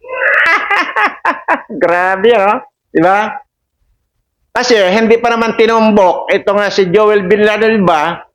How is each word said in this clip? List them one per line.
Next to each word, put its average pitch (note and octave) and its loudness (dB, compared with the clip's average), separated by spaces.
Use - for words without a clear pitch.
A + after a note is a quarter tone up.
<laughs> - -6
Grabe, F#3 0
no? G#3 0
Di - 0
ba? G3 2
Kasi A#3+ 0
hindi G#3+ 2
pa A#3 -2
naman A3+ -4
tinumbok A3 2
ito G3 -2
nga G3+ 0
si F#3 0
Joel G#3 2
Villanueva G3+ 0